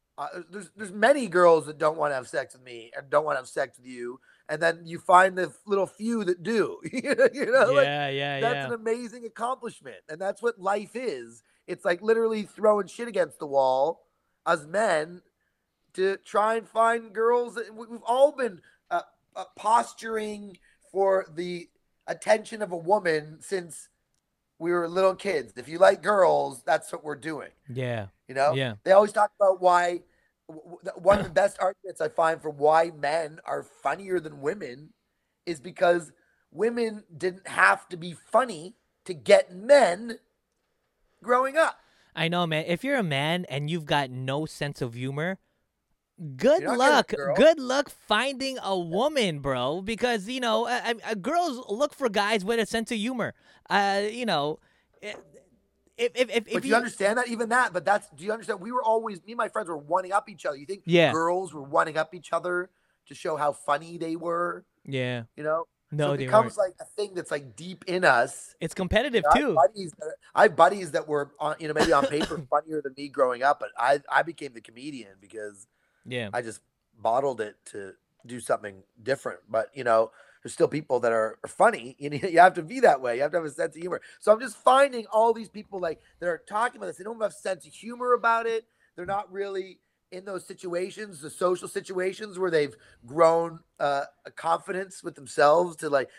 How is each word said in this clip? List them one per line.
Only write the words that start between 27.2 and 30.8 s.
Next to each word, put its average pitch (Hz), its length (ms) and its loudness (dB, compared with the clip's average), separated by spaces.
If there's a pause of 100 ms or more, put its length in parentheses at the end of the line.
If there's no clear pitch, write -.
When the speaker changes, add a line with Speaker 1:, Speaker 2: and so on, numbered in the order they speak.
Speaker 2:
Yeah. 120 400 -6 (220)
Speaker 1:
You 131 60 -14
know? 143 180 4
Speaker 2:
Yeah. 131 220 -2 (100)
Speaker 1:
They 180 80 4
always 208 180 8
talk 208 260 0
about 190 240 4
why, 175 420 4 (440)
w-, 156 160 -16
w-, 175 200 -20